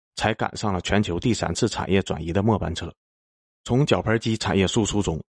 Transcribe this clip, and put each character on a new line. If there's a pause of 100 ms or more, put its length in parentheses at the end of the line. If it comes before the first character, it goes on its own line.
(160)
才
赶
上
了
全
球
第
三
次
产
业
转
移
的
末
班
车， (760)
从
绞
盆
机
产
业
输
出
中